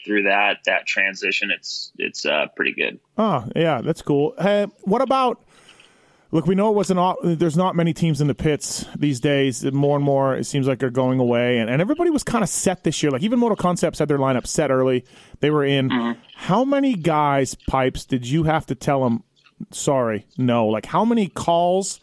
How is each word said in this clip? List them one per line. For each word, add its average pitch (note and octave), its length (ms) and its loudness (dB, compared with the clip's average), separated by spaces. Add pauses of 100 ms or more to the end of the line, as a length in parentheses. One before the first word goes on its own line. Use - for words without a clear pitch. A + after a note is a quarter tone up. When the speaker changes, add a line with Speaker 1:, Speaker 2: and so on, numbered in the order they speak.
Speaker 1:
through G#2 180 0
that, G2+ 420 0
that F#2 200 0
transition, G2 640 -2
it's, - 480 -8
it's, - 280 -8
uh, D2+ 220 0 (100)
pretty - 160 -2
good. - 260 -6 (180)
Speaker 2:
Oh, F3+ 280 0 (100)
yeah, D#3 260 0
that's D#3+ 200 -4
cool. D3 360 0
Hey, G3+ 300 0 (140)
what G#3+ 200 0
about, C4 400 0 (880)
look, D#3 140 0
we F#3+ 100 2
know G3+ 140 2
it G#3 60 2
wasn't F#3+ 240 0
all, F3+ 240 2
there's E3 320 0
not F#3 180 2
many E3 200 0
teams D#3 260 0
in D3 80 2
the C3+ 80 0
pits - 500 -4 (120)
these C#3+ 240 0
days. C#3 500 0
More C#3+ 240 2
and C#3+ 80 0
more, C3+ 320 2
it A#2+ 100 -4
seems C3+ 220 -2
like C3 120 0
they're C3 100 0
going B2+ 320 0
away, A#2+ 380 2
and, A2 100 -2
and C3 120 2
everybody D4+ 280 0
was D4 160 0
kinda A3 220 0
set - 360 -2
this - 180 -2
year. D3 120 2
Like, B2+ 100 -2
even A#3 160 2
Moto A#3 160 2
Concepts F3 440 0
had D3 100 0
their C#3+ 100 2
lineup C3 260 0
set D3 260 0
early. C3 340 2 (340)
They D3 120 2
were D3+ 120 2
in. C#3 260 2
Speaker 1:
Mm-hmm. A#2 300 -2 (160)
Speaker 2:
How A3 300 0
many C#4 300 2
guys, D3 600 0
Pipes, - 500 -2
did B2 220 -4
you D3+ 160 2
have D#3 220 0
to C#3 100 -6
tell C#3 300 0
'em, A#2 180 0 (480)
"Sorry, A#2+ 540 -2 (120)
no"? A#2+ 300 2
Like, G#2+ 180 -2
how F3+ 200 0
many A3+ 240 2
calls, F3 720 0